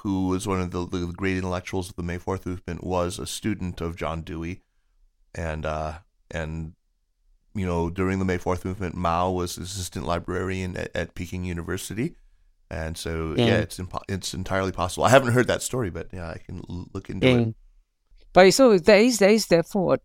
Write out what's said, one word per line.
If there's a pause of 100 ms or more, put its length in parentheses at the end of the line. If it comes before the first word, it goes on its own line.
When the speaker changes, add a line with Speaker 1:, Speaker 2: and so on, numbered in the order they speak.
Speaker 1:
who
was
one
of
the,
the
great
intellectuals
of
the
May
Fourth
movement,
was
a
student
of
John
Dewey. (720)
And,
uh, (360)
and, (800)
you
know,
during
the
May
Fourth
movement,
Mao
was
assistant
librarian
at,
at
Peking
University. (540)
And
so,
yeah,
Speaker 2:
Yeah.
Speaker 1:
it's
impo-,
it's
entirely
possible.
I
haven't
heard
that
story,
but,
yeah,
I
can
l-,
look
into
Speaker 2:
Yeah.
Speaker 1:
it. (800)
Speaker 2:
But
so
there
is,
there
is
therefore
a